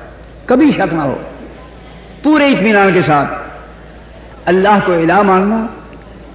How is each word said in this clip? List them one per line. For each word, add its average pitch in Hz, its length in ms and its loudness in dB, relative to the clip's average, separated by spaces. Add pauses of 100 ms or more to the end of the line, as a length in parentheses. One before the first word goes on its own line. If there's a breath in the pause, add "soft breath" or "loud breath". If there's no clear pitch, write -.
(460)
کبھی 262 260 2
شک 165 220 -2
نہ 160 80 -4
ہو، 135 140 -4 (1080)
پورے 285 240 2
اطمینان 202 460 2
کے 175 80 2
ساتھ 147 280 0 (1160)
اللہ 190 400 2
کو 180 80 0
الہ 165 280 2
ماننا 202 440 0 (680)